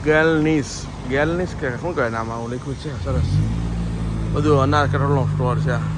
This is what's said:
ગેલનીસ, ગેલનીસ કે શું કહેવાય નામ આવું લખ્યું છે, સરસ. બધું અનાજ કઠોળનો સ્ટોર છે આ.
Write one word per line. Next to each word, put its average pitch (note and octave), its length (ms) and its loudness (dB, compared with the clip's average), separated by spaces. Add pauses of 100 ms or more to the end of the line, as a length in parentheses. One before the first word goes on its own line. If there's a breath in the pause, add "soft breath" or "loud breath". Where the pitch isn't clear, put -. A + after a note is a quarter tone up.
ગેલનીસ, D#3 800 2 (240)
ગેલનીસ E3 500 0
કે C#3 100 -2
શું C#3+ 240 -6
કહેવાય B2 160 0
નામ A2+ 220 -4
આવું A#2 180 -6
લખ્યું B2+ 260 -6
છે, - 280 -8
સરસ. - 340 0 (920)
બધું D3 300 4
અનાજ C#3+ 260 2
કઠોળનો C#3+ 380 2
સ્ટોર - 320 2
છે B2 120 0
આ. A#2+ 80 0 (200)